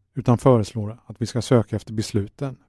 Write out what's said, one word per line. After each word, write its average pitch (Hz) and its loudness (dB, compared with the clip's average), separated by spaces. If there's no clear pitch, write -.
utan 120 2
föreslår 113 0
att - -12
vi 117 -4
ska 113 -4
söka 113 2
efter 107 -8
besluten 107 -6